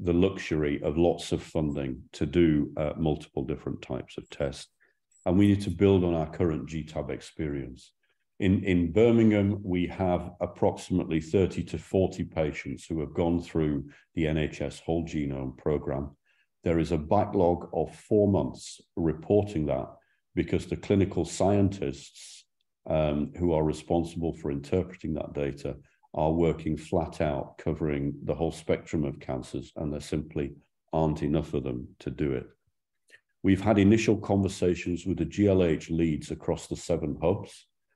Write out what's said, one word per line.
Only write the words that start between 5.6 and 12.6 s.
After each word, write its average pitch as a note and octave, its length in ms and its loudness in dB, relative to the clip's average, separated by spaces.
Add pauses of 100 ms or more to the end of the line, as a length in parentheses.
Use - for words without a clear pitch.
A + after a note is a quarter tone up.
to G2 80 -4
build F#2+ 320 4
on F2 120 2
our D#2+ 160 -2
current D#2 380 -2
G D#2 160 -6
tab C#2+ 260 -8
experience. C#2 800 -8 (460)
In, F#2+ 260 2
in F2 280 2
Birmingham, G#2+ 680 6
we F2+ 240 -2
have F2+ 460 -2 (100)
approximately F2 800 -2
thirty F2+ 420 2
to F2 140 -8
forty F#2 440 0
patients D2 640 -4